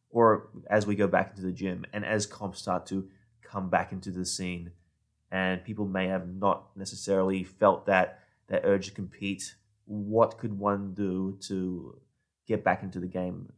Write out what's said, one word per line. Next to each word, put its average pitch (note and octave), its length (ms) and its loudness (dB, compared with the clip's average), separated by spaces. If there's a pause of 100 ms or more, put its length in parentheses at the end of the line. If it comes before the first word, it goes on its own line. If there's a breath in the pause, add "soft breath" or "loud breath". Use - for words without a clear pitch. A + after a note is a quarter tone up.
or A2+ 400 4 (200)
as G#2 160 4
we G#2 100 2
go G2+ 120 4
back F#2 240 2
into F#2+ 100 -14
the F#2 100 -4
gym F2+ 400 -6
and G#2 140 -6
as G#2+ 220 0
comps - 320 -10
start F2+ 280 -4
to F#2+ 220 -6 (320 loud breath)
come F#2+ 280 -6
back F2+ 220 2
into F#2+ 200 -10
the F2+ 120 -6
scene, F2 480 -6 (600)
and F#2 320 0
people G#2 220 -4
may F#2+ 220 -2
have F#2 200 -2
not F#2+ 500 0
necessarily F#2+ 680 0
felt F#2+ 440 4
that, F#2 360 4 (240 soft breath)
that - 180 0
urge G2 220 4
to - 60 -12
compete, G2 600 -8 (300)
what G#2+ 520 2
could G#2+ 220 -6
one G2+ 340 0
do F#2+ 480 -2
to F#2 580 -6 (460)
get G#2 180 -2
back F#2 200 2
into F#2 160 -8
the F2+ 80 -6
game F2+ 500 -6